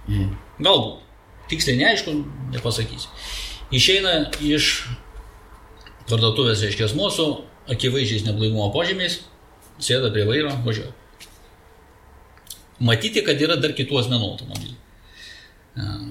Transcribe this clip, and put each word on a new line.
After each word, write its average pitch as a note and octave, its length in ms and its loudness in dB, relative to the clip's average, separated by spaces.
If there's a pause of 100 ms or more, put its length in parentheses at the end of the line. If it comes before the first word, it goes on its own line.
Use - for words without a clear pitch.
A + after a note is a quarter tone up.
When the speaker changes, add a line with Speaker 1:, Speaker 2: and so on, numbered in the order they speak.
Speaker 1:
Mhm. G2+ 260 0 (280)
Speaker 2:
Galbūt. D#3 440 2 (460)
Tiksliai C3+ 340 0
neaišku, G3 340 2 (360)
nepasakysiu. A2+ 600 -4 (600)
Išeina F3+ 440 4 (240)
iš D3 300 2 (1400)
parduotuvės, A2+ 580 2
reiškia, G#2+ 260 0
mūsų, E3 380 0 (380)
akivaizdžiais A#2+ 600 0
neblaivumo G#2+ 460 2
požymiais, F3 480 0 (580)
sėda B2 360 0
prie G#2 120 2
vairo, C#3+ 340 2
važiuoja. A2+ 340 -2 (1800)
Matyti, A2+ 460 2
kad C#3 180 2
yra D#3+ 160 2
dar D3 160 0
kitų C3+ 260 -2
asmenų A#2 300 0
automobiliai. - 480 -10 (920)
E, G#2 180 -6 (220)